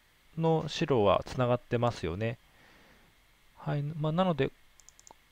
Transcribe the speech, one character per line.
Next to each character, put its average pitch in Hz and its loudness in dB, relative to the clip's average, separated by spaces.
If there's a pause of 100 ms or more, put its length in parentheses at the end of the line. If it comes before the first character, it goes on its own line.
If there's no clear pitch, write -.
(380)
の 160 0
白 135 0
は 98 4
つ - -14
な 127 0
が 123 2
っ 123 0
て - -4
ま 120 0
す - -6
よ 85 -4
ね。 113 -6 (1160)
は 151 -6
い、 143 -2
ま 156 -4
あ、 - -2
な 175 2
の 185 2
で、 139 0 (800)